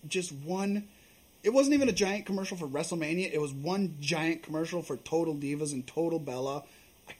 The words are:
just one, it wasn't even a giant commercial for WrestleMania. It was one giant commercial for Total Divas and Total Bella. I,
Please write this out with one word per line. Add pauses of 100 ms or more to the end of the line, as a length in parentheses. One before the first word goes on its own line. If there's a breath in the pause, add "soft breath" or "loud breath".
just
one, (560 loud breath)
it
wasn't
even
a
giant
commercial
for
WrestleMania.
It
was
one
giant
commercial
for
Total
Divas
and
Total
Bella. (440 loud breath)
I,